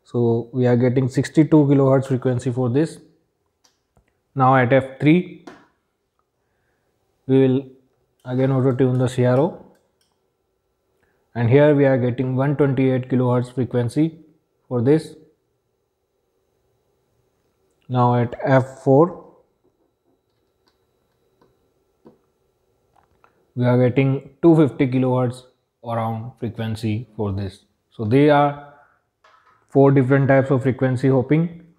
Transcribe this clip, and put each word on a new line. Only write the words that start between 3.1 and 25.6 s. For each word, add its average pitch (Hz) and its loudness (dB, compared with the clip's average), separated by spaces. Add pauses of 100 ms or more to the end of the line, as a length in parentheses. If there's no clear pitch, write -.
Now 131 4
at 123 2
F 135 0
three, 165 0 (1800)
we 135 2
will 131 0 (580)
again 131 -2
auto 131 0
tune 127 0
the 127 0
C 123 -2
R 127 2
O, 170 -4 (1700)
and 117 -2
here 147 6
we 139 2
are 135 2
getting 123 -4
one 135 -2
twenty-eight 131 0
kilohertz 123 -2
frequency 127 -4 (480)
for 123 -4
this. 147 -2 (2750)
Now 127 0
at 120 -4
F 131 -2
four, 151 0 (4000)
we 123 -4
are 123 2
getting 135 -2 (100)
two 165 6
fifty 147 0
kilohertz 127 -2 (420)